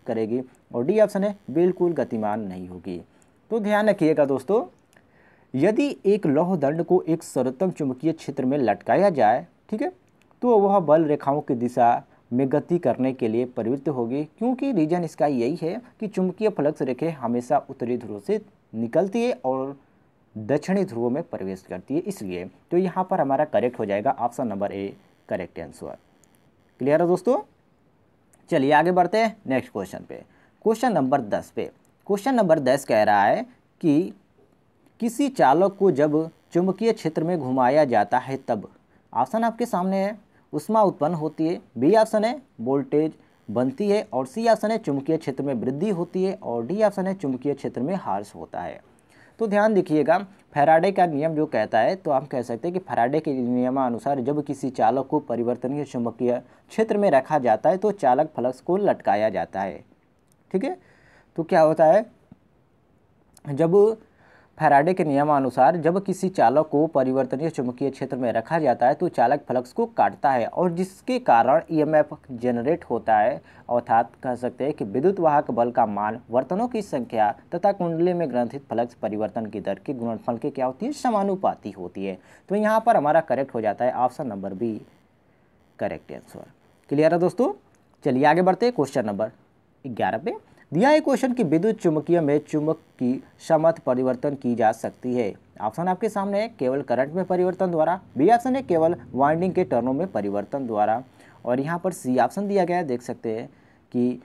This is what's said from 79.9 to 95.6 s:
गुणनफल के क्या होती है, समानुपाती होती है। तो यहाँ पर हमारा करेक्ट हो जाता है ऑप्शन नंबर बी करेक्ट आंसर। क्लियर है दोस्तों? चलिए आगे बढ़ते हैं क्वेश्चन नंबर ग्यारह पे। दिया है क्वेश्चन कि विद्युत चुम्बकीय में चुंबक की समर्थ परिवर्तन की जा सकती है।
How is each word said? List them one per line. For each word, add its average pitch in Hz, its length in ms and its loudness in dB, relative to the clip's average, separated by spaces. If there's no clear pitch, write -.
गुणनफल 117 440 -6
के 143 120 -6
क्या 127 160 -4
होती 131 200 -6
है, 294 80 -4
समानुपाती 196 800 -2
होती 95 340 -10
है। 95 120 -8
तो 190 60 -2
यहाँ 214 260 2
पर 220 160 4
हमारा 151 260 4
करेक्ट 131 300 -4
हो 113 80 -4
जाता 107 240 -2
है 127 80 0
ऑप्शन 127 340 -4
नंबर 98 260 -8
बी 110 200 -4
करेक्ट 87 340 -6
आंसर। - 360 -18
क्लियर 156 240 2
है 175 60 2
दोस्तों? 240 340 0
चलिए 135 200 2
आगे 160 180 4
बढ़ते 185 220 2
हैं 247 100 0
क्वेश्चन 131 300 0
नंबर 107 260 -4
ग्यारह 185 340 -2
पे। 226 160 -8
दिया 202 180 4
है 311 100 6
क्वेश्चन 269 340 0
कि 240 100 0
विद्युत 170 340 2
चुम्बकीय 165 440 2
में 147 200 2
चुंबक 156 360 -2
की 131 300 -4
समर्थ 160 400 2
परिवर्तन 127 560 -2
की 120 200 -2
जा 113 180 2
सकती 117 420 -8
है। 107 180 -2